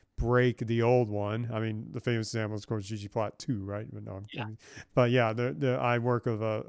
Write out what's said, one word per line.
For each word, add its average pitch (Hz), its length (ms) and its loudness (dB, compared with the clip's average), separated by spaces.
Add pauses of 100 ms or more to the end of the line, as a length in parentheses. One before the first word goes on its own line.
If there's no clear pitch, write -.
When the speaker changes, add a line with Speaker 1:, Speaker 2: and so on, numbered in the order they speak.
(180)
Speaker 1:
break 123 420 4
the 117 220 0
old 123 280 6
one. 104 420 -2
I 110 80 -2
mean, 110 320 -4
the - 80 -8
famous 113 300 0
example 107 260 -2
is, 101 80 -8
of - 60 -20
course, 107 160 -2
G 107 100 -6
G 101 140 -8
plot 107 280 -4
two, 101 280 -4
right? 101 260 -6
But 104 140 -12
no, 107 80 -10
I'm 98 180 -12
Speaker 2:
Yeah. 113 120 -8
Speaker 1:
kidding. 110 140 -10 (360)
But 123 180 4
yeah, 120 220 4
the, 123 240 -2
the, 139 140 2
I 123 260 2
work 120 300 0
with 110 140 0
a, 110 280 0